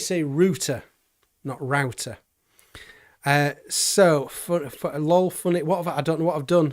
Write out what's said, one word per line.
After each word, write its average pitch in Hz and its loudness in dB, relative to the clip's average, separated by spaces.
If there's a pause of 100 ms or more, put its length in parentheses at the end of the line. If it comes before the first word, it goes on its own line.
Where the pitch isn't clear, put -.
say 175 -4
router, 147 0 (600)
not - -10
router. 131 -4 (1040)
Uh, 143 2 (160)
so, 156 2
fu-, 170 -6
fu-, 139 -8
lol, 170 4
funny. 175 -2
What 165 0
have 170 -4
I, 156 -4
I - -2
don't 156 -2
know 160 0
what 170 0
I've 147 -6
done. 160 2